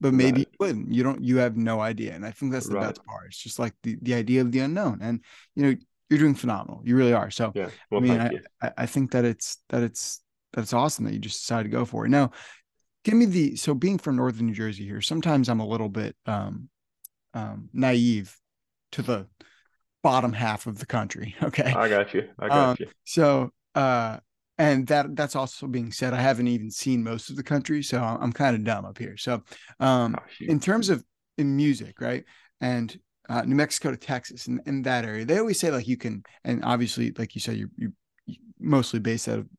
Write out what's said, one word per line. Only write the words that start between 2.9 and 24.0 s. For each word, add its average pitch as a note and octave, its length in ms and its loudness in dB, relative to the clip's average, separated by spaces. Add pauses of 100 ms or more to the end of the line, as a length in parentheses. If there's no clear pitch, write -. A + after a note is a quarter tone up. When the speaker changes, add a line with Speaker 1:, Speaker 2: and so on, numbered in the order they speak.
Speaker 1:
part. F#2+ 220 -14
It's F#2 100 -18
just, - 220 -12
like, A#2 140 -2 (100)
the, A#2 180 -4
the A#2+ 140 0
idea A#2+ 260 2
of B2 100 2
the B2+ 80 2
unknown. C#3+ 420 -2
And, A#2 220 -4 (320)
you C#3+ 80 0
know, C3+ 120 4 (340)
you're D3+ 100 4
doing D3 160 6
phenomenal. - 480 -6
You A#2+ 140 4
really B2 160 6
are. G#2 180 2
So, A2 220 -2
Speaker 2:
Yeah. F#2+ 140 -4
Speaker 1:
I F2+ 40 -10 (200)
Speaker 2:
Well, G#2 100 2
Speaker 1:
mean, B2 180 4
Speaker 2:
thank - 0 -
Speaker 1:
I, A#2 120 0
Speaker 2:
you. - 100 -6 (200)
Speaker 1:
I, A#2+ 180 -4
I B2 60 -2
think C3 260 -2
that B2 120 4
it's, - 340 -2 (120)
that A#2+ 140 0
it's, - 380 -6 (320)
that A#2+ 80 -2
it's G#2+ 120 -4
awesome B2 320 0
that G#2+ 80 -4
you G#2+ 60 -4
just G#2 220 -10
decided A2+ 280 -2
to A#2 80 -2
go B2 80 0
for A2+ 200 -6
it. A#2 40 2
Now, C#3 220 4 (720)
give G#3+ 100 2
me A#3 120 8
the, F3 300 2
so D3 200 0
being F3+ 240 0
from C#3 160 -2
Northern A#2+ 320 0
New A2 60 0
Jersey G#2 300 -6
here, G2+ 180 -8
sometimes D#3 460 2
I'm A#2 120 2
a A2 80 -2
little A2 220 -2
bit, G#2 260 -6 (100)
um, G#2 440 -6 (640)
um, G#2+ 360 -10
naive A#2+ 640 2 (580)
to - 100 -6
the G2+ 240 -2 (760)
bottom B2+ 320 4
half A2 320 -2
of G#2+ 140 -8
the - 80 -12
country. G#2+ 520 -6
<laughs> - 40 -2
Okay. - 320 0
Speaker 2:
I A2+ 120 2
got G2+ 280 2
you. G#2+ 140 -2 (100)
I G#2 100 -4
got C3+ 220 4
Speaker 1:
Um, B2 80 -2
Speaker 2:
you. - 80 -8 (160)
Speaker 1:
so, C#3 480 2 (240)
uh, A#2+ 420 0 (400)